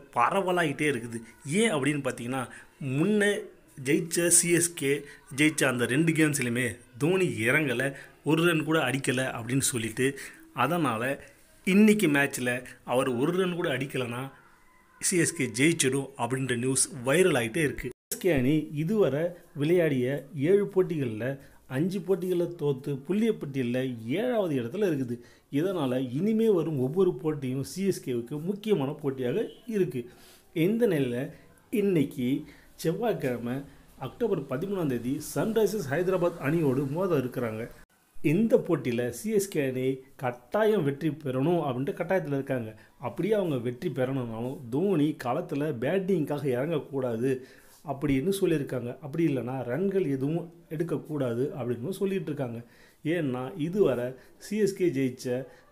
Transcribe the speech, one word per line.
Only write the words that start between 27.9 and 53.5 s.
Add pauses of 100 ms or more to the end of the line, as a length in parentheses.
கேவுக்கு
முக்கியமான
போட்டியாக (160)
இருக்கு. (440)
இந்த
நிலையில, (380)
இன்னைக்கு (300)
செவ்வாய்க்கிழமை, (360)
அக்டோபர்
பதிமூணாம்
தேதி, (140)
சன்ரைசர்ஸ்
ஹைதராபாத்
அணியோடு
மோத
இருக்கிறாங்க. (520)
இந்த
போட்டியில
சி
எஸ்
கே
அணி (180)
கட்டாயம்
வெற்றி
பெறணும்
அப்படின்ட்டு
கட்டாயத்துல
இருக்காங்க. (200)
அப்படியே
அவங்க
வெற்றி
பெறணும்னாலும், (120)
தோனி
களத்துல
பேட்டிங்காக
இறங்கக்கூடாது (500)
அப்படின்னு
சொல்லியிருக்காங்க.
அப்படி
இல்லைன்னா,
ரன்கள்
எதுவும் (160)
எடுக்கக்கூடாது
அப்படின்னு
சொல்லிட்டு
இருக்காங்க. (400)
ஏன்னா,